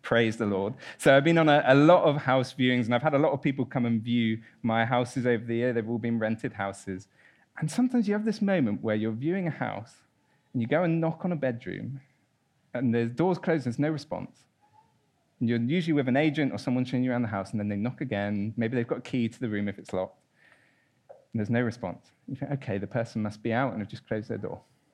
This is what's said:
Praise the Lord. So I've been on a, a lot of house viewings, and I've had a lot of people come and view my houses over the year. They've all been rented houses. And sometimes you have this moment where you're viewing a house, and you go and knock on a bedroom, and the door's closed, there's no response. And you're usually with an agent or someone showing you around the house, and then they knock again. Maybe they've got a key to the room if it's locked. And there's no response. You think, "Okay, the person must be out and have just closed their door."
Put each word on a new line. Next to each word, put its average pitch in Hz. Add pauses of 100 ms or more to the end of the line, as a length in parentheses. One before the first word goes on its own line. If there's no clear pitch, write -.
Praise 117
the 110
Lord. 101 (240)
So 139
I've 139
been 165
on 160
a, 147
a 131
lot 156
of 147
house 131
viewings, 123
and 120
I've 120
had 151
a 139
lot 143
of 135
people 131
come 120
and 117
view 113 (220)
my 113
houses 127
over 120
the 117
year. 123
They've 113
all 117
been 117
rented 110
houses. 98 (520)
And 156
sometimes 247
you 202
have 214
this 214
moment 143
where 107
you're 110
viewing 165
a 147
house, 110 (500)
and 127
you 113
go 147
and 165
knock 160
on 180
a 175
bedroom, 120 (720)
and 123
the 117
door's 160
closed, 156
there's 120
no 147
response. - (920)
And 117
you're 117
usually 160
with 139
an 123
agent 147
or 104
someone 127
showing 127
you 127
around 120
the 110
house, 98
and 107
then 104
they 104
knock 120
again. 104
Maybe 117
they've 117
got 120
a -
key 117
to -
the 120
room 104
if 98
it's -
locked. 92 (920)
And -
there's 104
no 117
response. 104 (160)
You -
think, 143
"Okay, 135
the 98
person 113
must 107
be 117
out 123
and 104
have 98
just -
closed 110
their -
door." - (320)